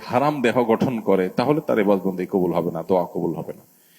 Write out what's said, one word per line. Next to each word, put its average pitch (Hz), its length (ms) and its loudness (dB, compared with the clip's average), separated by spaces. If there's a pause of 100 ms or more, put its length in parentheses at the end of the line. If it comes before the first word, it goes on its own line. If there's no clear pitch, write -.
হারাম 139 360 0
দেহ 120 220 2
গঠন 113 360 0
করে, 95 300 2
তাহলে 147 320 0
তার 117 180 0
ইবাদতবন্দি 92 460 0
কবুল 90 280 0
হবে 85 180 -2
না, 82 120 -6
দোয়া 90 220 0
কবুল 85 300 -4
হবে 78 180 -10
না। - 80 -18 (380)